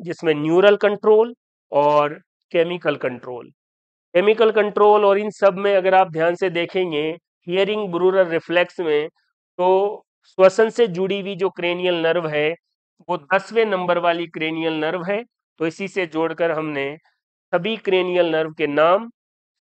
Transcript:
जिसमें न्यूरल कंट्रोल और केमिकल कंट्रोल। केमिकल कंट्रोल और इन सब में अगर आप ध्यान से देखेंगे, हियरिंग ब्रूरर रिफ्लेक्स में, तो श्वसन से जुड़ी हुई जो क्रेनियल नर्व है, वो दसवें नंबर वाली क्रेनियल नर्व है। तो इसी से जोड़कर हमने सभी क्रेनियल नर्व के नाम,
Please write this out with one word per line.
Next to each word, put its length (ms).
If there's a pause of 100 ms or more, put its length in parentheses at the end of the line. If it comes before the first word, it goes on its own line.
जिसमें 320
न्यूरल 420
कंट्रोल 600 (360)
और 420 (380)
केमिकल 440
कंट्रोल। 540 (640)
केमिकल 380
कंट्रोल 540
और 120
इन 120
सब 280
में 180
अगर 200
आप 160
ध्यान 240
से 140
देखेंगे, 680 (300)
हियरिंग 440
ब्रूरर 360
रिफ्लेक्स 520
में, 300 (480)
तो 440 (260)
श्वसन 420
से 180
जुड़ी 340
हुई 140
जो 140
क्रेनियल 460
नर्व 320
है, 280 (540)
वो 80
दसवें 480
नंबर 320
वाली 300
क्रेनियल 460
नर्व 300
है। 200 (340)
तो 100
इसी 200
से 180
जोड़कर 460
हमने 460 (540)
सभी 260
क्रेनियल 480
नर्व 260
के 160
नाम, 420 (540)